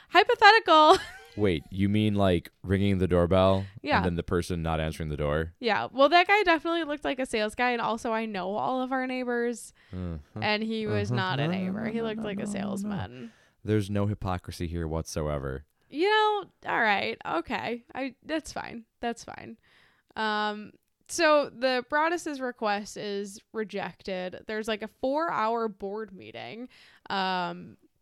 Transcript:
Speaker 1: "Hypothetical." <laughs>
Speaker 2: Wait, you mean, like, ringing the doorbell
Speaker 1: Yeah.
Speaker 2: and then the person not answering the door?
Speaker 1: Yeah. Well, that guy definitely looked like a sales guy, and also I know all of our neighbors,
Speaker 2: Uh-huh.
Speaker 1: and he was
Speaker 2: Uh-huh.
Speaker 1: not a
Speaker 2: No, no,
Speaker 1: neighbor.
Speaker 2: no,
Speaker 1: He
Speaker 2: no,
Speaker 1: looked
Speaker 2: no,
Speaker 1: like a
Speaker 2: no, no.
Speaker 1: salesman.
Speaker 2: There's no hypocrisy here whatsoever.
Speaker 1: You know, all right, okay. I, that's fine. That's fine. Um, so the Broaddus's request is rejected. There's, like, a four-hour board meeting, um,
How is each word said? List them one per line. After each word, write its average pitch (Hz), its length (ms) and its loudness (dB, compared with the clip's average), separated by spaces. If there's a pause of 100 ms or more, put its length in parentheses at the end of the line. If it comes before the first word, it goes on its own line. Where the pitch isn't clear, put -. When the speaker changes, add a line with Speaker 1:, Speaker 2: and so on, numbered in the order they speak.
Speaker 1:
"Hypothetical." 381 960 8
<laughs> - 160 -16 (200)
Speaker 2:
Wait, 92 320 2
you 98 180 2
mean, 107 260 4
like, 95 360 4 (120)
ringing 98 360 2
the 90 80 2
doorbell 92 580 4 (160)
Speaker 1:
Yeah. 285 160 0
Speaker 2:
and 190 80 2
then 87 100 0
the 82 80 -2
person 87 380 -2
not 80 180 0
answering 78 300 -4
the 73 80 -4
door? 76 420 -2
Speaker 1:
Yeah. 123 320 -2
Well, 269 180 4
that 349 180 6
guy 415 160 4
definitely 330 400 0
looked 294 220 -6
like 277 140 -4
a 262 60 -2
sales 214 300 -4
guy, 247 160 0
and 240 100 -2
also 226 300 -2
I 220 140 -2
know 196 300 -6
all 254 260 -2
of 254 100 -6
our 262 160 -2
neighbors, 240 680 -4 (200)
Speaker 2:
Uh-huh. 90 240 -6 (240)
Speaker 1:
and 214 220 -2
he 220 240 -4
was 208 240 -2
Speaker 2:
Uh-huh. - 40 0
Speaker 1:
not 185 240 -2
a - 80 -2
Speaker 2:
No, 170 60 -2
no, 185 40 -2
Speaker 1:
neighbor. 190 280 -6
Speaker 2:
no, 220 60 -4
Speaker 1:
He 226 80 -6
Speaker 2:
no, 226 40 -4
Speaker 1:
looked 220 180 -6
Speaker 2:
no, - 40 -6
Speaker 1:
like 202 140 -6
a 208 40 -6
Speaker 2:
no, - 20 -6
no. 208 60 -8
Speaker 1:
salesman. 196 800 -8 (320)
Speaker 2:
There's 104 260 -2
no 101 160 -2
hypocrisy 95 640 -6
here 82 200 -4
whatsoever. 76 800 -4 (240)
Speaker 1:
You 320 200 -2
know, 427 340 2 (240)
all 175 140 -2
right, 214 440 0
okay. 233 580 -6 (120)
I, 262 280 -6
that's 311 300 -8
fine. - 320 -12 (160)
That's 233 220 -6
fine. - 340 -16 (580)
Um, 214 560 -4 (360)
so 302 420 4
the 254 400 -2
Broaddus's 311 500 -2
request 214 560 -4
is 202 440 -8 (140)
rejected. 185 960 -8
There's, 220 200 -6
like, 220 160 -4
a 220 40 -10 (140)
four-hour 233 640 0
board 202 460 -8
meeting, 120 560 -14 (400)
um, 180 680 -2 (240)